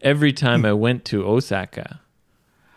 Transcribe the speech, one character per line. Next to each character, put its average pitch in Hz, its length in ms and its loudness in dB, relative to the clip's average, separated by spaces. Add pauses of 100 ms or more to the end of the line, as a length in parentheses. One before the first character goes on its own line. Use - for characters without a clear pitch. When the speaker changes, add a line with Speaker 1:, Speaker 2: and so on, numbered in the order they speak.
Speaker 1:
every 143 320 2
time 120 320 2
I 104 80 4
went 117 300 0
to 98 220 -4
Osaka. 101 540 -2
Speaker 2:
う - 140 -16
ん。 - 60 -20 (760)